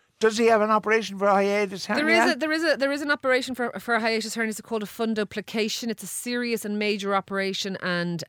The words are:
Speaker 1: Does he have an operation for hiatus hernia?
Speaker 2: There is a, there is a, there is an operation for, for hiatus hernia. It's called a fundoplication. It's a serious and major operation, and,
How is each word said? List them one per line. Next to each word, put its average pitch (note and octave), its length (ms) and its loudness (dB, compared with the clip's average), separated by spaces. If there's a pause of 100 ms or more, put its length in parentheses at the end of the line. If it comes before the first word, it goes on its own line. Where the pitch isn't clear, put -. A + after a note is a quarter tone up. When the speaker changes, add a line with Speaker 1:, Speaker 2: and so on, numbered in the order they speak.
(200)
Speaker 1:
Does A3 180 4
he A#3 80 4
have A3+ 160 6
an G#3+ 100 2
operation G#3 480 2
for G3+ 80 2
hiatus G3+ 580 2
hernia? D4 200 0
Speaker 2:
There D#4+ 80 2
is E4+ 180 6
a, D4+ 60 0
there D#4 160 -2
is D#4+ 100 0
a, D4+ 140 2
there C#4 160 0
is C#4+ 80 -4
an C#4+ 100 -2
operation C4 440 0
for, A#3+ 220 -4
for A#3 220 0
hiatus A3+ 360 -2
hernia. A3+ 160 -2
It's - 100 -10
called A3+ 200 -6
a G#3 40 -6
fundoplication. A3 1040 -4
It's G#3 120 -6
a G3 60 -10
serious A#3+ 560 -4
and G#3 160 -4
major G3+ 340 0
operation, F#3+ 680 -2
and, F3 480 -2